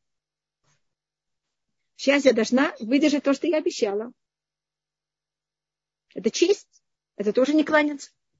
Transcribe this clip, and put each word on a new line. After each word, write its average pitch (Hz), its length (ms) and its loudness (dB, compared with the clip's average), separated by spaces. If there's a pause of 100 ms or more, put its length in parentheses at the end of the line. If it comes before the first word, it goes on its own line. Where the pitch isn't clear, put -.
(2000)
Сейчас 277 300 0
я 254 80 8
должна 240 480 0
выдержать 269 420 0
то, 277 100 2
что 277 140 -2
я 302 120 0
обещала. 226 520 -4 (2000)
Это 202 160 -4
честь, - 380 -2 (480)
это 208 180 -6
тоже 262 200 0
не 311 100 2
кланяться. 302 480 -2 (280)